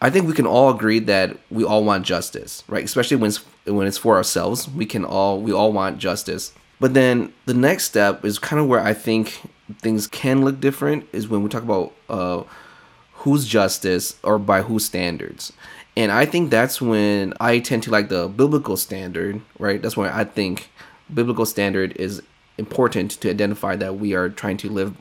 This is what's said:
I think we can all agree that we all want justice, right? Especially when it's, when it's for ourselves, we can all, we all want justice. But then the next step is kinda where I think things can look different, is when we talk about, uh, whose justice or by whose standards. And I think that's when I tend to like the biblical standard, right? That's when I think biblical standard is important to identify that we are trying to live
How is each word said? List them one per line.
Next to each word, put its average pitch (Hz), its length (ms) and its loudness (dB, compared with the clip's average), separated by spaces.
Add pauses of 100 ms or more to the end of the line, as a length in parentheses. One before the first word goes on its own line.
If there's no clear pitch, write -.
I 123 80 4
think 170 180 2
we 160 60 0
can 139 140 2
all 123 240 6
agree 110 300 2
that 98 360 2 (140)
we 110 120 -2
all 107 220 2
want 98 220 2
justice, - 640 -6
right? - 160 -4
Especially 123 340 0
when 107 100 2
it's, 104 160 -4 (220)
when 101 200 0
it's 98 120 -4
for 110 180 4
ourselves, 92 540 -2
we 135 160 -6
can 107 180 -4
all, 98 380 0
we 110 100 -2
all 104 200 4
want 95 260 -2
justice. - 540 -4 (280)
But 131 140 4
then 123 400 4 (100)
the 127 100 0
next 147 300 4
step 101 400 0
is 104 140 -4
kinda 151 260 0
where 123 160 4
I 120 140 2
think 110 460 -2 (400)
things 110 260 -2
can 135 380 0
look 135 140 0
different, 139 540 -2
is 107 160 -6
when 104 140 0
we 104 80 -2
talk 113 120 -6
about, 104 300 -2 (160)
uh, 90 360 -4 (680)
whose 139 340 0
justice 95 760 0
or 104 160 2
by 98 240 2
whose 110 220 -2
standards. 85 680 -6 (440)
And 110 160 2
I 127 140 4
think 165 240 0
that's 123 320 2
when 104 580 2
I 120 180 4
tend 120 260 -2
to 117 60 -8
like 104 180 2
the 90 200 -2
biblical 127 480 0
standard, 95 640 -6 (180)
right? 101 220 -2
That's - 160 -6
when 98 140 -2
I 107 140 -2
think 95 460 -4 (420)
biblical 117 340 0
standard 98 500 0
is 95 260 -6 (360)
important 110 540 0
to - 180 -4
identify 101 460 -2
that 98 200 -6
we 101 180 -2
are 90 140 0
trying 101 300 -6
to 104 100 -8
live 98 320 -4